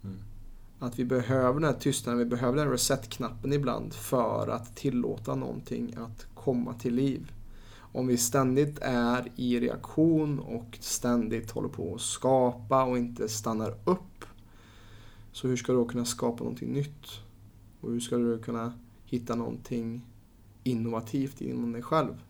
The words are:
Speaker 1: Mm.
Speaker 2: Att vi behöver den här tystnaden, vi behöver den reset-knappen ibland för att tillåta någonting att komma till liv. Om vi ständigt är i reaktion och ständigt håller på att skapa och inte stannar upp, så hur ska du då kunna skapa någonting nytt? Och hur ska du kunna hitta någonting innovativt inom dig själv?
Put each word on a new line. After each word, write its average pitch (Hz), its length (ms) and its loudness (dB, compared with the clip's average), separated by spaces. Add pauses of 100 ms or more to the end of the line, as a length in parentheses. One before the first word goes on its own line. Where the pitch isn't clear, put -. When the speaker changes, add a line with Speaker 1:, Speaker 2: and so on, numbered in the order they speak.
Speaker 1:
Mm. 95 140 -8 (640)
Speaker 2:
Att 123 200 -4
vi 127 60 2
behöver 127 540 4
den 160 40 2 (100)
här - 60 -2
tystnaden, 120 400 0
vi 120 60 4
behöver 123 320 2
den 147 140 2
reset-knappen 127 840 0
ibland 117 400 0
för 107 540 0
att - 280 -4
tillåta 123 600 0
någonting 120 640 -4
att 113 380 -10
komma 120 380 0
till 120 220 -2
liv. 135 360 0 (600)
Om 127 160 0
vi 123 100 6
ständigt 135 640 4
är 123 420 2 (120)
i 120 240 2
reaktion 151 800 2
och - 420 -8
ständigt 117 680 0
håller 104 180 -2
på - 260 -4
att 113 60 -8
skapa 127 840 4
och 127 140 2
inte 120 320 -2
stannar 110 460 -2 (100)
upp, - 400 0 (1040)
så - 160 -4
hur 127 100 2
ska - 140 0
du 127 60 6
då 120 80 6
kunna 120 200 -2
skapa 120 380 -2
någonting 120 300 -4
nytt? - 480 -6 (600)
Och 117 100 -4
hur 120 80 0
ska 123 180 0
du 117 220 4
kunna 117 340 -4 (320)
hitta 120 300 -2
någonting 117 640 -4 (600)
innovativt 117 800 0
inom 123 300 -2
dig 117 100 -6
själv? 131 320 2 (160)